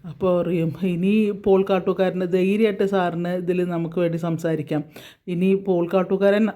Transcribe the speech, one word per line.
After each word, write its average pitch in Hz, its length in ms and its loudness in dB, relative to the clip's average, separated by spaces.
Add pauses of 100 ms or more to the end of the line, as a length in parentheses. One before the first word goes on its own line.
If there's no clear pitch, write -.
അപ്പോൾ 180 260 -2
പറയും, 175 360 0 (160)
"ഇനി 180 260 0 (300)
പോൾ 190 220 4
കാട്ടുകാരൻ്റെ 185 640 0
ധൈര്യമായിട്ട് 196 600 2
സാറിന് 175 480 -2
ഇതിൽ 180 240 -2 (100)
നമുക്ക് 165 320 -4
വേണ്ടി 170 180 0
സംസാരിക്കാം. 160 640 -2 (460)
ഇനി 180 220 0 (140)
പോൾ 190 240 0
കാട്ടുകാരൻ 196 560 2 (120)